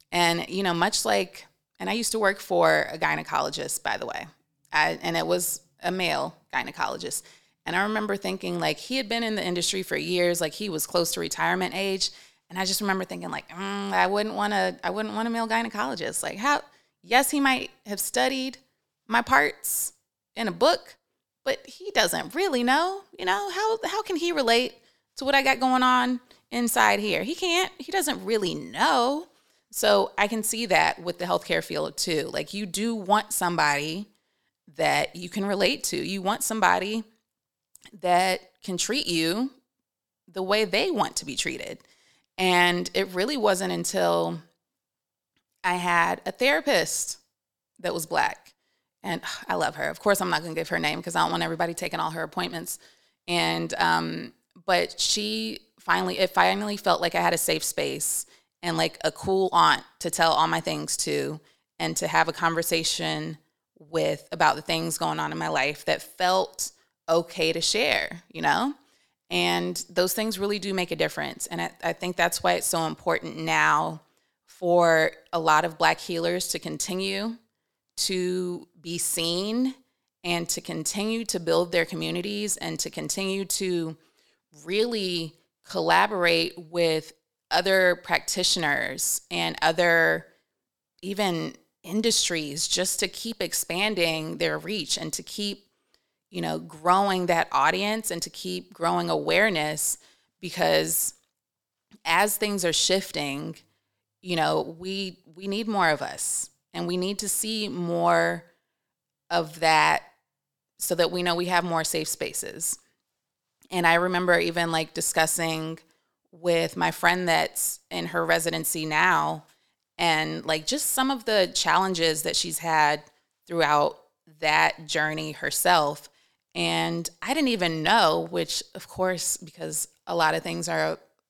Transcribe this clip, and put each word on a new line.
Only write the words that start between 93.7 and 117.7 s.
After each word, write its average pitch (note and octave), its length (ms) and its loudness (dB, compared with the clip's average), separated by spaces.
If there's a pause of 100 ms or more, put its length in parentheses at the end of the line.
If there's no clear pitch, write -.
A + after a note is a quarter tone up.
their D#3 200 0
reach E3 400 -4
and D#3+ 140 -8
to - 100 -6
keep, - 460 -8 (600)
you F3+ 120 -10
know, D#3+ 180 -2
growing F3+ 680 2
that E3+ 260 4
audience F#3+ 580 2
and E3+ 100 -4
to - 100 -8
keep F3+ 420 -10
growing E3+ 360 0
awareness, D#3+ 880 0 (440)
because E3 760 0 (920)
as F#3 320 2
things G3+ 280 0
are E3+ 80 2
shifting, D#3 840 -2 (680)
you F3+ 120 -4
know, D#3 420 0
we, F#3+ 440 -8 (160)
we F#3+ 100 -12
need G#3 220 -4
more F#3+ 220 4
of C#3+ 120 0
us - 480 -6 (240)
and F3 140 -6
we F3+ 80 -2
need F#3+ 240 -2
to G#3 80 -6
see G#3+ 400 -4
more E3+ 760 0 (880)
of D#3+ 300 -2
that D#3 420 6 (800)
so - 160 -2
that E3 160 2
we F3+ 100 -4
know F3 140 0
we F3 100 0
have F3 160 4
more E3 220 0
safe D#3 240 -2
spaces. - 680 -6 (920)
And F3+ 160 2
I E3 80 8
remember F3+ 420 4
even, E3+ 360 0
like, D#3+ 220 -2
discussing D#3+ 840 -2 (540)
with E3+ 440 0
my E3 140 2
friend F3+ 360 2
that's - 540 0 (100)